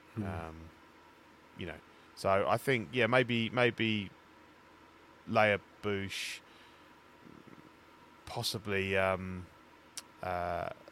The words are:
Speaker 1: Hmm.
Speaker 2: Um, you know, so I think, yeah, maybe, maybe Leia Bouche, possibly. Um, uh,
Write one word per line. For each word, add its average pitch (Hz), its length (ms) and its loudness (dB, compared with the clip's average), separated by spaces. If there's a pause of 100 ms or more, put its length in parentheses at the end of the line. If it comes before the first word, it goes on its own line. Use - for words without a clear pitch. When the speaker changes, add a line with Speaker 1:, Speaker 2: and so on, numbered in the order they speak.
(160)
Speaker 1:
Hmm. 110 80 -4
Speaker 2:
Um, 82 320 -8 (1040)
you 95 80 -8
know, 78 120 -10 (360)
so 95 340 2
I 101 80 4
think, 120 360 0
yeah, 120 140 2
maybe, 117 440 2
maybe 110 600 0 (1200)
Leia 107 300 6 (220)
Bouche, 98 580 -4 (1900)
possibly. 98 720 -2
Um, 92 480 0 (760)
uh, 87 460 -2 (240)